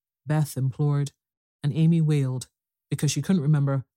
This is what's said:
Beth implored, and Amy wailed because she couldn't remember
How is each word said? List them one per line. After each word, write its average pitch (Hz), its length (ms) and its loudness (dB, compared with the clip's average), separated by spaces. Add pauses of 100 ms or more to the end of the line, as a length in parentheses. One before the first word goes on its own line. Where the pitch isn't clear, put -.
(260)
Beth 151 300 -2
implored, 143 560 -2 (500)
and 143 100 -2
Amy 165 280 4
wailed 135 480 -2 (420)
because 143 220 -2
she 143 100 -4
couldn't 185 200 0
remember 139 440 0 (100)